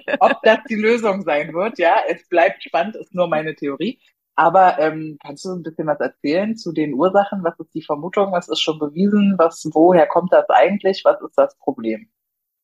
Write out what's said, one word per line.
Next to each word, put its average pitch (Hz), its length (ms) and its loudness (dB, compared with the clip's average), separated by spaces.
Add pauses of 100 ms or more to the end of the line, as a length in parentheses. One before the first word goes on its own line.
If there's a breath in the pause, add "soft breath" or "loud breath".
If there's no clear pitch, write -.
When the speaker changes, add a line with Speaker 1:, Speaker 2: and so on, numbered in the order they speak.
Speaker 1:
<laughs> - 140 -4
Speaker 2:
ob - 240 2
das 220 160 4 (100)
die 233 60 -4
Lösung 214 480 0
sein 156 320 -2
wird. 202 240 -4
Ja, 175 200 4 (100)
es 175 200 -6
bleibt 175 360 2
spannend, 180 320 -4
ist - 180 -18
nur 180 140 -2
meine 156 260 -4
Theorie. 151 460 -6 (340)
Aber, 180 460 4
ähm, 156 420 -4
kannst 143 220 -18
du 190 60 -8
ein 180 120 -10
bisschen 160 240 -8
was 147 140 -4
erzählen 190 560 -4
zu 175 160 -12
den 151 220 -4
Ursachen? 190 500 0
Was 165 160 -6
ist - 140 -18
die 160 80 -8
Vermutung? 185 500 -4
Was 175 160 -4
ist - 120 -6
schon 156 200 -4
bewiesen? 196 580 0
Was, 165 340 0
woher 165 360 4
kommt 175 240 0
das 151 160 4
eigentlich? 190 560 2
Was 151 180 2
ist 151 140 -16
das 139 220 0
Problem? 113 500 -6 (560)